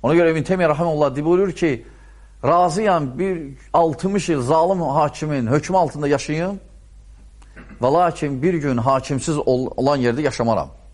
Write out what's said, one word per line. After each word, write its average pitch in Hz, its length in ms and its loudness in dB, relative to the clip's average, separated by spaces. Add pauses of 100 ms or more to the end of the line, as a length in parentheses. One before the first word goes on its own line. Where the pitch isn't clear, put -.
Ona 151 120 2
görə 165 180 4
İbn 160 140 -2
Teymiyyə 180 220 2
rahimehullah 151 560 0
buyurur 180 280 2
ki, 135 320 -2 (600)
razıyam 165 760 2
bir 165 360 -4 (180)
altmış 170 560 0
il 151 120 0
zalim 160 400 2
hakimin 147 680 -2
hökmü 151 300 0
altında 147 320 0
yaşayım 160 520 -2 (1200)
və 127 120 2
lakin 156 500 0
bir 175 120 0
gün 143 220 -2
hakimsiz 135 600 -2
ol-, 127 380 0
olan 139 220 2
yerdə 120 220 0
yaşamaram. 117 500 -2 (240)